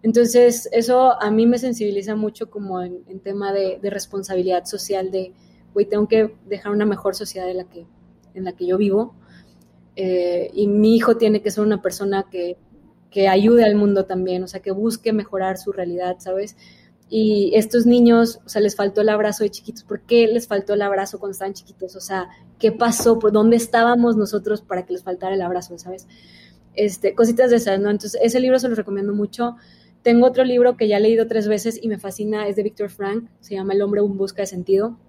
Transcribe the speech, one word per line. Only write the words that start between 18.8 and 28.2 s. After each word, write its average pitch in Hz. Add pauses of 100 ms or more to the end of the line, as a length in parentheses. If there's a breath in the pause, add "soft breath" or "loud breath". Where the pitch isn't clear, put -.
el 214
abrazo 214
de 208
chiquitos. -
¿Por -
qué 233
les 233
faltó 202
el 208
abrazo 202
cuando 196
estaban 392
chiquitos? -
O -
sea, 185 (300 loud breath)
¿qué 220
pasó? 233
¿Por 214
dónde 220
estábamos 233
nosotros 208
para 180
que 180
les 180
faltara 185
el 190
abrazo, 175
sabes? 185 (680 soft breath)
Este, 202
cositas 233
de 240
esas, 202
¿no? 202
Entonces, 208